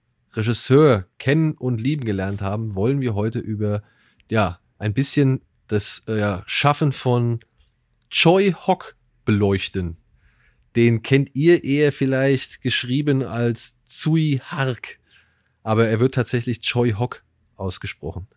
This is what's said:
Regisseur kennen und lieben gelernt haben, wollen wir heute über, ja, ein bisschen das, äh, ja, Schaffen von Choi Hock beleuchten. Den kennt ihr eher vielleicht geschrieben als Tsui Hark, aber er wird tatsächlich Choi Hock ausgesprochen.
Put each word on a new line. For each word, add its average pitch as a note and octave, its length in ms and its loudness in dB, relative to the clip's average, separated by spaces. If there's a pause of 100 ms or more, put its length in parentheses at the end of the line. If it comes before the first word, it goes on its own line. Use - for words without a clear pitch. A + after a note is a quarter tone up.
(340)
Regisseur A#2+ 720 4 (120)
kennen D#3 360 2
und B2+ 260 -4
lieben C3+ 240 -2
gelernt G2 380 -4
haben, G#2 320 -4
wollen A#2+ 260 0
wir A#2+ 140 -2
heute A2 240 -2
über, G#2 440 -4 (480)
ja, G2 280 0 (200)
ein G#2 140 -2
bisschen C3+ 480 2 (280)
das, - 380 -2
äh, A2 140 -4
ja, G2+ 260 -2
Schaffen C#3+ 460 2
von A#2+ 480 0 (680)
Choi F#3 440 4 (120)
Hock - 280 -2 (300)
beleuchten. G2 720 0 (800)
Den A#2 260 4
kennt C#3 320 2
ihr E3 300 4
eher C#3+ 280 2
vielleicht C3+ 680 -2
geschrieben C3+ 640 0
als A#2 520 -4 (120)
Tsui D#3 580 0
Hark, - 540 -6 (640)
aber A2 260 2
er A2 100 0
wird B2+ 160 2
tatsächlich A#2+ 460 -2
Choi B2 320 0
Hock A#2 300 -6 (340)
ausgesprochen. F2 800 -10